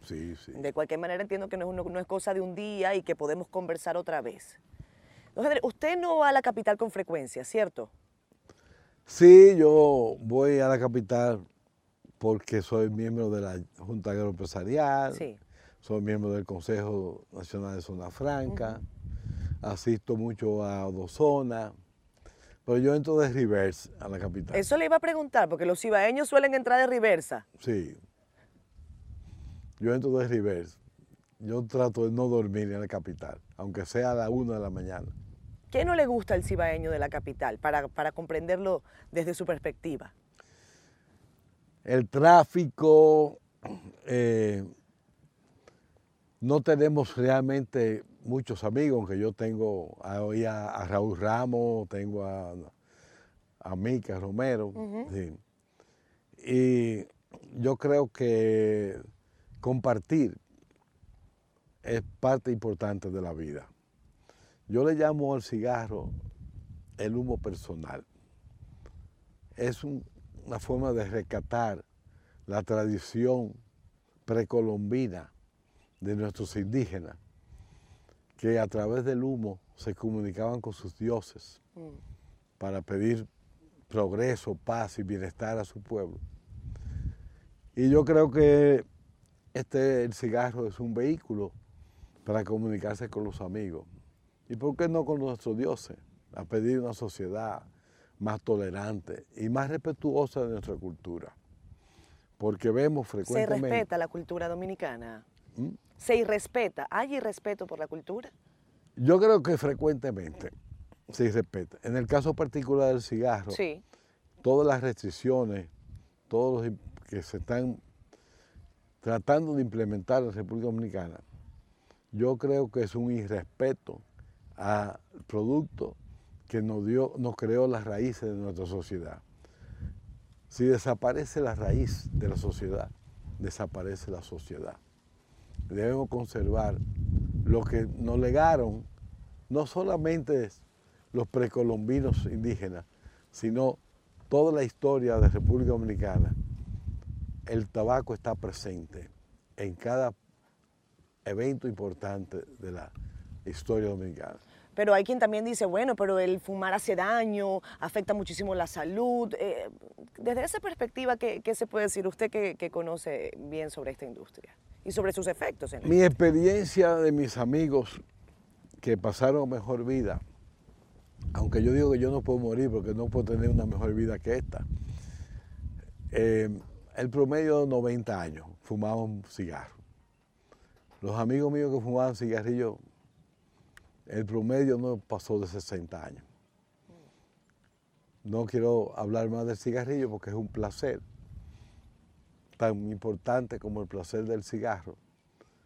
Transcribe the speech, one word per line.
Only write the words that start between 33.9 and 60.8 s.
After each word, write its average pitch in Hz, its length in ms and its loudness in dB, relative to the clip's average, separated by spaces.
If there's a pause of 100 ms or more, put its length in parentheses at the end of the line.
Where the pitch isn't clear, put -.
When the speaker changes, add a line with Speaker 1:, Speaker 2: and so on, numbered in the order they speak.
Speaker 1:
a - 20 0
la 113 160 0
una 120 240 -2
de 107 60 -4
la 98 100 -4
mañana. 92 380 -8 (600)
Speaker 2:
¿Qué 254 140 0
no 339 100 2
le 302 120 6
gusta 233 280 -2
al 180 100 0
cibaeño 160 460 -2
de 151 100 -2
la 143 100 -2
capital, 139 480 -6
para, 147 300 0
para 151 240 -4
comprenderlo 165 680 -2 (300)
desde 170 220 -2
su 180 100 -8
perspectiva? 156 680 -6 (1700)
Speaker 1:
El 123 260 2
tráfico, 156 1300 8 (640)
eh, 110 580 2 (1800)
no 135 220 4
tenemos 147 540 4
realmente 131 880 2 (200)
muchos 120 400 -4
amigos, 131 360 2
aunque 95 180 -4
yo 107 140 0
tengo 107 720 -4
a, 101 200 -4
hoy 107 220 0
a, 107 260 -4
a 104 160 -6
Raúl 101 320 0
Ramos, 117 720 0
tengo 101 360 -6
a, 95 300 -8 (1080)
a 92 160 -8
Mica 104 420 -2
Romero, 107 500 -2
Speaker 2:
Ujú. 110 440 -10
Speaker 1:
sí. 90 240 -6 (1080)
Y 123 600 2 (540)
yo 131 160 2
creo 143 320 2
que 110 880 2 (640)
compartir 127 760 0 (1500)